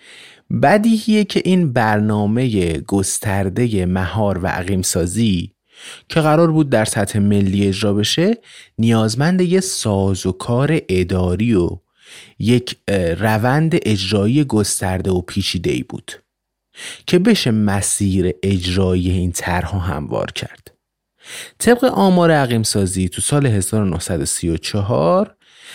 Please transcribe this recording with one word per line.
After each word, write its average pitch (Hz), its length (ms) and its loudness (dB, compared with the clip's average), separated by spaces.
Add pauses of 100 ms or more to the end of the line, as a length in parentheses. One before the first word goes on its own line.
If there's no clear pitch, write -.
(640)
بدیهیه 214 640 2
که - 200 -2
این 175 280 2
برنامهٔ 107 1080 0
گستردهٔ 98 1080 -2
مهار 92 520 -2
و 87 80 -4
عقیم 92 360 -4
سازی 92 720 -2 (540)
که - 120 0
قرار 156 320 4
بود 156 180 2
در 110 140 2
سطح 107 340 -2
ملی 101 500 2
اجرا 101 260 -2
بشه، 160 420 0 (420)
نیازمند 117 640 2
یه 180 200 2
سازوکار 110 1300 -2
اداری 92 640 0
و 87 160 2 (680)
یک، 120 380 0 (120)
اه، 92 260 0
روند 120 680 0
اجرایی 107 600 0
گسترده 98 680 -2
و 90 100 0
پیچیده‌ای 87 640 -4
بود - 300 -14 (920)
که 180 120 2
بشه 190 320 2
مسیر 98 920 0
اجرایی 92 680 0
این 90 220 0
طرح 87 440 -4
هموار 73 540 -4
کرد. - 400 -14 (880)
طبق 240 260 2
آمار 185 460 4
عقیم 123 320 2
سازی 92 460 0
تو - 120 -10
سال 143 260 0
هزار 107 360 0
و - 20 0
نهصد 87 360 -4
و 69 40 -2
سی - 240 -4
و 82 80 0
چهار 135 800 0 (380)